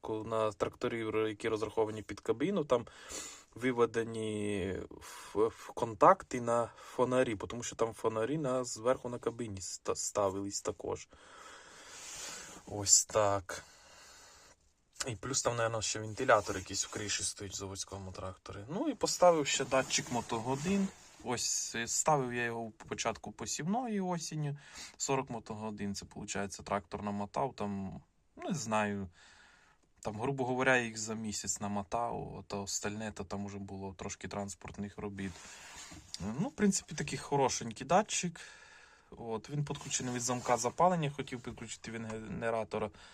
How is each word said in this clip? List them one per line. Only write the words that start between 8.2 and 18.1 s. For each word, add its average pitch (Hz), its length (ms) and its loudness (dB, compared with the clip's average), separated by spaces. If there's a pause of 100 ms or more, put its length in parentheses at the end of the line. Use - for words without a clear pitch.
на, 131 260 0
зверху 120 440 0
на 120 100 -6
кабіні 117 400 -4
ста-, - 360 -4
ставились 101 640 0
також. 98 480 -4 (1600)
Ось 101 380 6
так. 101 600 2 (1400)
І 117 100 -4
плюс 127 260 -2
там, 120 140 2
напевно, 113 260 0
ще - 180 -2
вентилятор 107 560 4
якийсь 92 300 -4
в - 40 -12
криші 104 320 -2
стоїть 98 300 -6
в - 40 -8
заводському 95 560 -8